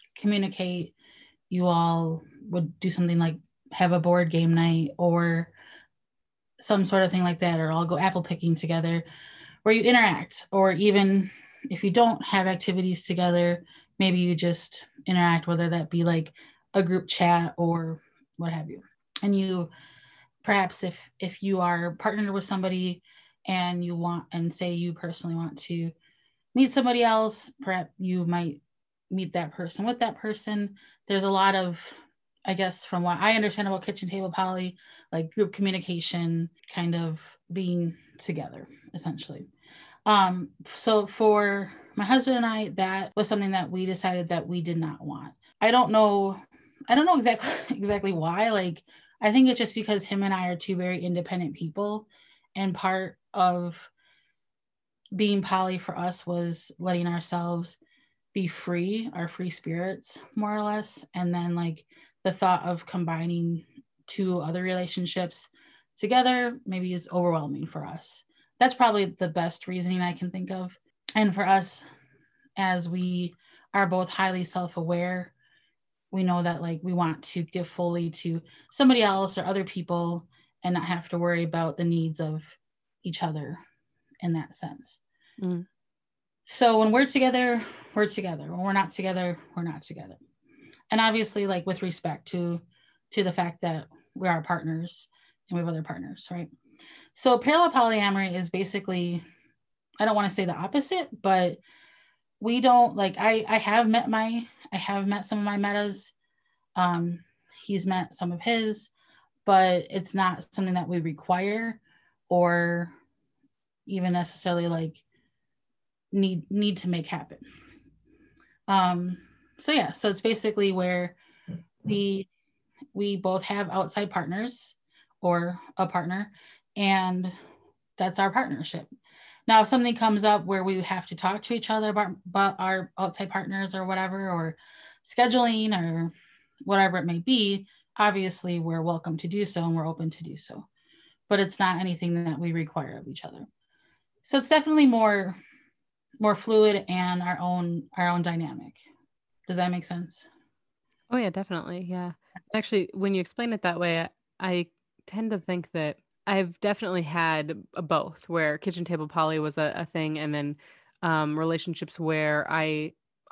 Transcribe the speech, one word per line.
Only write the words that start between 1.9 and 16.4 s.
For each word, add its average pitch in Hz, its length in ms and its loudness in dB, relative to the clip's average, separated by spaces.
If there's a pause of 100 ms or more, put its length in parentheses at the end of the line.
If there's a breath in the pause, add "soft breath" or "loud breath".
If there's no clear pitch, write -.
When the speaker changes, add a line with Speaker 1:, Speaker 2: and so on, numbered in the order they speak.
Speaker 1:
would 170 300 -2
do 185 100 0
something 170 280 2
like 160 200 2 (340)
have 180 200 4
a 180 80 4
board 175 300 4
game 165 220 4
night 165 460 2
or 170 520 2 (1080 loud breath)
some 196 280 2
sort 190 160 4
of 180 80 4
thing 180 120 2
like 175 180 0
that, 170 200 2
or 156 100 0
all 165 140 0
go 165 140 -2
apple 190 240 0
picking 170 320 0
together, 165 500 0 (580 loud breath)
where 220 120 4
you 226 80 4
interact, 226 680 2
or 190 220 4
even 196 580 4 (380 loud breath)
if 175 160 -4
you 196 60 2
don't 233 340 4
have 190 220 2
activities 185 580 -2
together, 175 580 2 (360 loud breath)
maybe 180 220 4
you 175 140 2
just 170 520 -4 (180)
interact, 175 420 4
whether 170 220 0
that 160 220 -2
be, 170 120 2
like, 165 300 0 (400 soft breath)